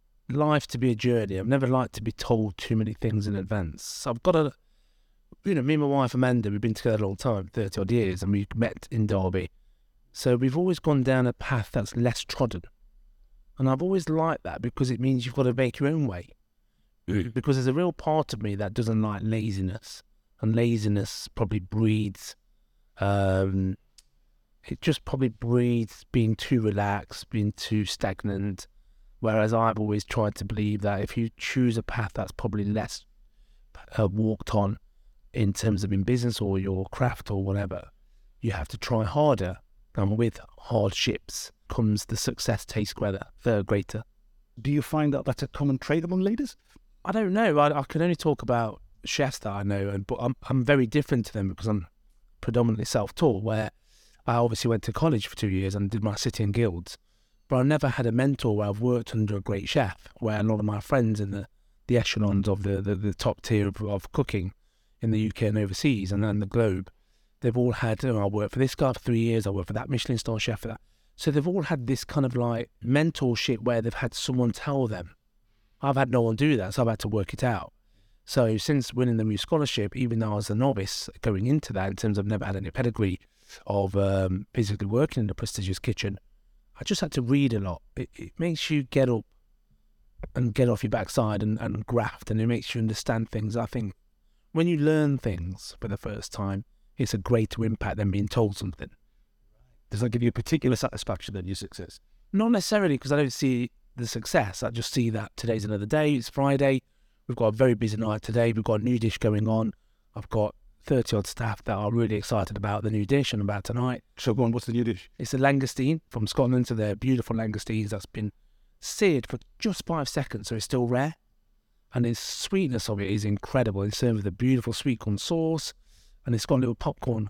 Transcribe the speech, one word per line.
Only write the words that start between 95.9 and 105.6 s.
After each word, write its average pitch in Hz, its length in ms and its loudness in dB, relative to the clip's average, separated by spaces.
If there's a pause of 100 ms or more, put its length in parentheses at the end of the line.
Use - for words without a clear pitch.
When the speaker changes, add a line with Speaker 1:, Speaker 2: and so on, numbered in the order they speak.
Speaker 1:
first - 360 -10
time, 98 320 -4 (320)
it's 127 160 -2
a 110 60 0
greater 113 440 0
impact 110 340 -2
than 101 120 2
being 101 180 0
told 104 300 0
something. - 320 -8 (1000)
Speaker 2:
Does 101 100 -6
that 117 120 0
give 120 120 0
you 117 60 4
a - 20 -2
particular 127 460 0
satisfaction - 560 -4
then, 92 140 -6
your 95 80 -4
success? - 440 -14 (320)
Speaker 1:
Not 220 200 4
necessarily, 196 460 2
'cause 135 140 -2
I 143 60 4
don't 143 160 2
see 123 380 0 (260)
the 120 100 -6
success. 110 560 -2
I 113 60 -2
just 113 240 -6
see 120 160 2
that 107 260 -6
today's 110 300 -2